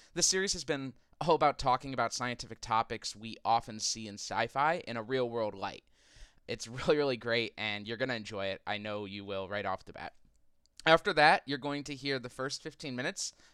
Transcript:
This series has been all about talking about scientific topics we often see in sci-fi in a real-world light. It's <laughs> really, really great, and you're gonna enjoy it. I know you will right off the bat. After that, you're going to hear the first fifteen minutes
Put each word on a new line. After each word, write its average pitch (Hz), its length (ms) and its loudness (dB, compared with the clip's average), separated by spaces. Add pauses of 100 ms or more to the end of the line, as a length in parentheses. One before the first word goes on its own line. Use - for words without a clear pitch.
(120)
This 170 140 2
series 190 260 2
has 160 120 -6
been 135 280 -4 (260)
all 160 160 4
about 147 240 4
talking 135 360 0
about 120 180 0
scientific 120 480 -6
topics 113 560 -2
we 110 260 -12
often 113 380 2
see 110 260 -4
in 101 100 -10
sci-fi 135 680 0
in 117 120 -6
a 113 40 -6
real-world 117 520 0
light. 98 300 -8 (640)
It's 113 220 -6
<laughs> 123 180 -8
really, 156 120 6
really 139 180 2
great, 117 400 0
and 104 320 -4
you're 113 80 -4
gonna 131 160 -2
enjoy 104 360 -4
it. 90 180 -4
I 104 100 -2
know 104 300 -4
you 101 180 -8
will 98 240 -4
right 101 160 -4
off 95 220 -4
the 82 80 -16
bat. - 180 -10 (760)
After 165 260 6
that, 151 320 8
you're 139 120 -2
going 143 240 -4
to 143 140 -8
hear 135 240 -2
the 117 80 -10
first - 340 -6
fifteen 147 320 -10
minutes 139 380 -4 (220)